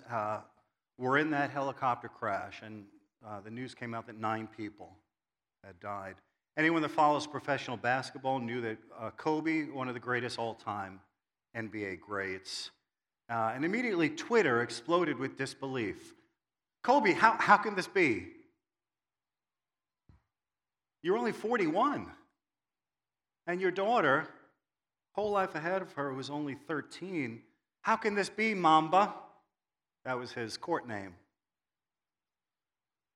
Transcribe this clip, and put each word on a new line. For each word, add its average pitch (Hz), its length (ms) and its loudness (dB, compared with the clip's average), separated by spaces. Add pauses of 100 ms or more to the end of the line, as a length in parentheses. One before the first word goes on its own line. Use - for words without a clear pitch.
uh, 107 300 -2 (580)
were 127 200 2
in 156 140 4
that 143 180 0
helicopter 131 580 -2
crash, 98 560 -6
and, 107 220 -14 (420)
uh, 104 140 -12
the 107 100 -16
news 123 240 -10
came 117 180 -10
out 113 140 -10
that 110 100 -16
nine 110 300 -2
people - 480 -12 (640)
had 95 200 -20
died. 98 340 -10 (400)
Anyone 160 260 4
that 147 100 -2
follows 147 360 4
professional 131 480 -4
basketball 131 640 -2
knew 120 220 -4
that, 110 160 -4 (200)
uh, 113 140 -8
Kobe, 156 540 0
one 131 240 -8
of 123 40 -6
the 120 60 -8
greatest 120 400 -2
all-time 104 640 -6 (520)
N 113 140 -6
B 104 160 -6
A 95 140 -6
greats, 95 760 -8 (580)
uh, 113 240 0
and 135 120 -2
immediately 190 440 2
Twitter 151 520 4
exploded 156 580 0
with 131 160 -6
disbelief. 131 800 -6 (680)
"Kobe, 277 300 6
how, 226 220 6
how 202 240 8
can 208 180 -2
this 180 140 -2
be? 131 420 2 (2750)
You're 185 140 2
only 233 160 0
forty-one, 208 760 0 (1400)
and 180 120 -4
your 185 120 4
daughter, 185 580 4 (800)
whole 208 200 -2
life 190 240 0
ahead 175 260 -2
of 165 100 -12
her, 143 220 -4
was 131 160 -8
only 143 260 -6
thirteen. 143 840 -6 (400)
How 220 140 2
can 220 200 -2
this 196 140 0
be, 220 260 0
Mamba?" 165 580 6 (920)
That 127 120 -4
was 123 140 -8
his 113 260 -8
court 156 300 -4
name. 98 260 -8 (2000)